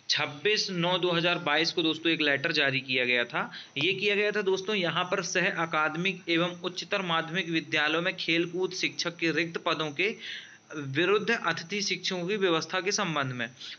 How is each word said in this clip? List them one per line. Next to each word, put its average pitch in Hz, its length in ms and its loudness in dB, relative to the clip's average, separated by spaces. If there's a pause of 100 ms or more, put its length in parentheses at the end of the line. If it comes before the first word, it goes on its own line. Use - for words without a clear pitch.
छब्बीस 151 600 0
नौ 180 280 2
दो 175 120 2
हज़ार 170 280 2
बाईस 151 340 2
को 175 100 0
दोस्तों 160 300 0
एक 151 80 0
letter 143 320 2
जारी 139 280 2
किया 127 240 2
गया 123 200 4
था। 185 260 -4 (280)
ये 175 140 2
किया 202 220 2
गया 208 160 4
था 208 120 0
दोस्तों 190 340 0
यहाँ 175 280 0
पर 190 180 0
सह 180 280 0 (120)
अकादमिक 165 680 0
एवं 175 360 2
उच्चतर 185 400 -4
माध्यमिक 165 460 -2
विद्यालयों 156 520 0
में 180 140 -2
खेलकूद 170 560 0
शिक्षक 170 440 -4
के 165 160 0
रिक्त 170 340 -2
पदों 156 260 0
के 190 220 -2 (640)
विरुद्ध 180 540 2
अतिथि 185 520 -2
शिक्षकों 175 440 -4
की 214 100 0
व्यवस्था 180 440 2
के 190 120 -2
संबंध 156 400 0
में। 120 160 -4 (300)